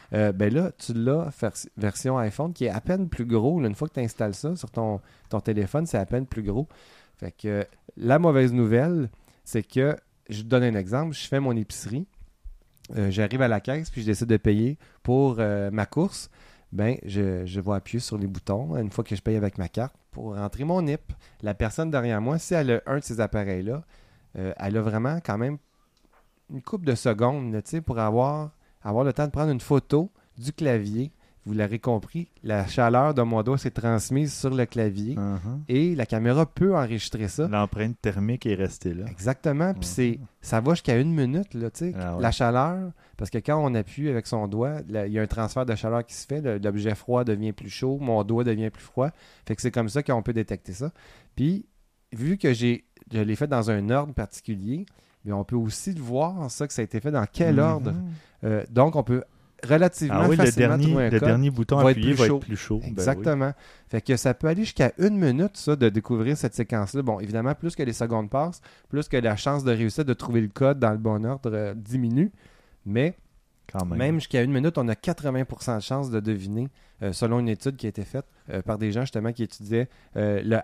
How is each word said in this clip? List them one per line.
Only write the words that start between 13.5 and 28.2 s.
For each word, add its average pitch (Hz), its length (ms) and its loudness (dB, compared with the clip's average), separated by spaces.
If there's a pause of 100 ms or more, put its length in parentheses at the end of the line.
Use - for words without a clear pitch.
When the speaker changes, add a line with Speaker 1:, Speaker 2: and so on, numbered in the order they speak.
Speaker 1:
caisse, 151 300 -6
puis 127 120 -8
je 107 40 -6
décide 107 220 0
de 113 80 6
payer 110 420 2 (240)
pour, 131 360 2
euh, 101 320 0
ma 104 160 -2
course. - 440 -4 (420)
Ben, 110 320 2
je, 98 420 -2
je 92 140 -6
vais 95 120 -2
appuyer 98 280 -4
sur 113 160 -6
les 98 120 -2
boutons 101 480 -4
une 110 140 -2
fois 113 120 -4
que 107 140 -6
je - 40 -6
paye 110 160 0
avec 104 220 -2
ma 87 100 -2
carte 123 240 -4 (200)
pour 110 240 -10
rentrer 101 280 -6
mon 180 180 0
nip. 151 180 -2 (420)
La 104 120 -2
personne 120 360 -2
derrière 120 300 0
moi, 139 180 0
si - 160 -4
elle 143 160 2
a 117 160 4
un 139 120 -2
de 147 60 -6
ces 113 160 -4
appareils-là, 104 600 -2 (560)
euh, 95 180 -4
elle 101 200 -2
a 113 40 0
vraiment 113 440 0
quand 101 120 -2
même 135 220 -4 (960)
une 135 100 -10
couple 185 240 -8
de 131 80 4
secondes, 120 580 0
là, 107 100 -2
tu - 80 -16
sais, 165 100 -4
pour 123 180 -4
avoir, 131 520 0 (320)